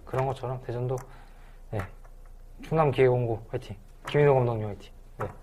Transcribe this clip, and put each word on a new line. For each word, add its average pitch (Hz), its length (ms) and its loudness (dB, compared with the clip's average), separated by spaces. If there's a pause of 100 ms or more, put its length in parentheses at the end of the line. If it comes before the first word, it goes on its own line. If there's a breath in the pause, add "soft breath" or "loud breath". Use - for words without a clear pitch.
그런 131 220 -2
것처럼 123 400 -4
대전도, 123 300 -4 (720 soft breath)
네, 107 80 -4 (880)
충남 156 220 4
기계공고 123 580 4
화이팅, - 280 -10 (320)
김인호 143 260 6
감독님 117 340 2
화이팅. 98 220 -12 (280)
네. 110 80 -6 (160)